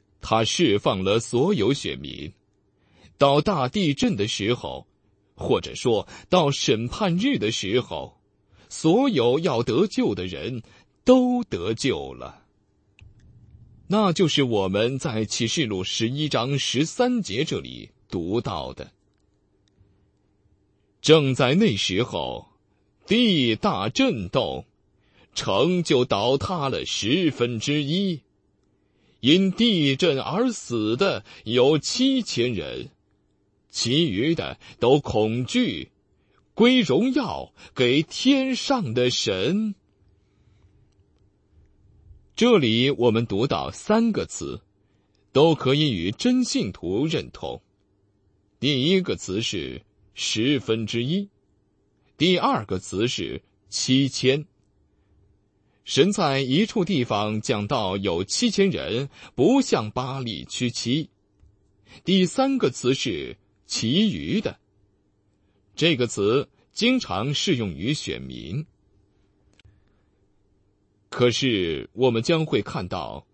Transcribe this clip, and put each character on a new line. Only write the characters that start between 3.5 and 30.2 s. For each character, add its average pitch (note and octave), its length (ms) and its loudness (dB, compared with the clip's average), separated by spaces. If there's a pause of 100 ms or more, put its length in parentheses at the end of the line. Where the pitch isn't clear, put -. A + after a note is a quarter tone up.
地 E3 260 0
震 G#3+ 220 0
的 G2+ 120 -2
时 G#2+ 260 -2
候， C2+ 320 -10 (500)
或 C#3 240 0
者 - 160 -12
说 A2 320 -2 (220)
到 E3 220 4
审 A#2+ 360 0
判 F3+ 300 -2
日 B3 200 0
的 G#2 140 -2
时 G#2+ 300 0
候， - 400 -10 (460)
所 A3+ 420 2
有 C3 300 2
要 C#3 240 0
得 B2+ 240 2
救 G#3 260 0
的 F2+ 140 -6
人 F#2 340 -8 (420)
都 B3 420 4
得 F#2+ 280 -4
救 D2+ 400 -4
了。 B1 300 -16 (1500)
那 G3+ 220 2
就 F3 140 4
是 C#3+ 160 2
我 G#2+ 240 0
们 A#2 320 0
在 A2 260 -4
启 A#2 220 -2
示 D3 180 0
录 G2 180 -4
十 A2+ 260 -2
一 C#3+ 200 -4
章 C3 300 -2
十 C3 260 0
三 B3 380 0
节 A2+ 200 -4
这 C#3 160 -6
里 B1 300 -14 (180)
读 F#2 320 -2
到 D#2 320 -6
的。 C2 200 -16 (2000)
正 D3 320 6
在 C3 220 2
那 F#3+ 200 2
时 F#2+ 280 0
候， C2 440 -8 (600)
地 F3+ 480 4
大 A2 340 -2
震 C#3 400 0
动， D#2 340 -2 (720)
城 D3+ 480 2
就 C3 240 2
倒 A#2 320 0
塌 D3 320 -4
了 E2 160 -4
十 D3+ 460 0
分 A#2+ 280 -2
之 C#3+ 220 -2
一。 E3 400 -4 (1000)
因 F3+ 300 4
地 F3+ 440 2
震 C#3+ 240 2
而 G#3+ 320 -2